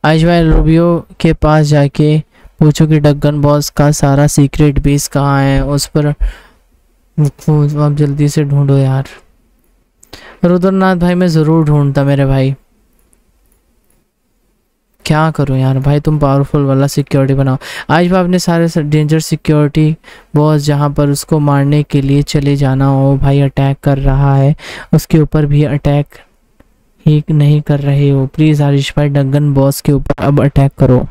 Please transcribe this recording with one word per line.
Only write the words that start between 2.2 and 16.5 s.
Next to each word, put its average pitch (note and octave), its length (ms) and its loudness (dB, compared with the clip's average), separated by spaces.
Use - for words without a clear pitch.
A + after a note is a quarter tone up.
पूछो D3+ 280 2
कि D#3 140 2
डगन D3 400 0
boss D3 300 0
का D3 200 2
सारा C#3+ 360 0
secret C#3+ 560 0
base C#3+ 260 -2
कहाँ C#3 340 -2
है, C#3 220 0
उस C#3 220 -4
पर D3 200 -2
वो D3 640 -2
आप D3 100 0
जल्दी D3 360 -2
से D3+ 160 -2
ढूंढो C#3+ 320 0
यार। C3+ 320 -2
रुद्रनाथ F#3 520 0
भाई, F3 180 0
मैं F3+ 140 0
ज़रूर D#3+ 380 2
ढूंढता C#3+ 380 0
मेरे C#3 220 0
भाई, C3+ 280 0
क्या D#3 260 0
करूँ C3+ 280 -2
यार। C3 200 0
भाई, C#3+ 220 0
तुम D#3 180 -2
powerful C#3+ 460 0